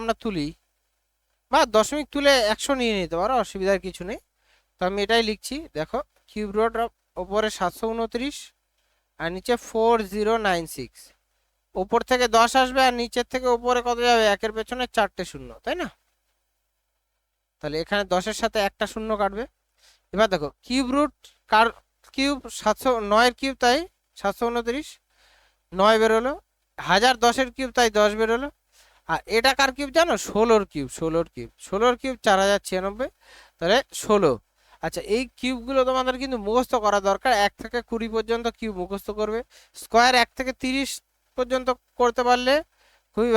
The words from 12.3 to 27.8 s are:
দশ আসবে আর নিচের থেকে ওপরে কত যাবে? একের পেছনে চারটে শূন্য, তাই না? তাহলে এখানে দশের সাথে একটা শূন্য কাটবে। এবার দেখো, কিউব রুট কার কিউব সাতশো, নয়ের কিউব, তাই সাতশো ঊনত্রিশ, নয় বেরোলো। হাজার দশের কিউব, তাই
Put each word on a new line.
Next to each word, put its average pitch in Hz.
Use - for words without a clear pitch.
দশ 233
আসবে 254
আর 247
নিচের 240
থেকে 254
ওপরে 240
কত 233
যাবে? 226
একের 214
পেছনে 247
চারটে 202
শূন্য, 131
তাই 285
না? 233
তাহলে 151
এখানে 202
দশের 196
সাথে 220
একটা -
শূন্য 220
কাটবে। 196
এবার 208
দেখো, 147
কিউব 254
রুট 294
কার 220
কিউব 277
সাতশো, 214
নয়ের 233
কিউব, 269
তাই 247
সাতশো 202
ঊনত্রিশ, 240
নয় 208
বেরোলো। 226
হাজার 202
দশের 247
কিউব, 262
তাই 240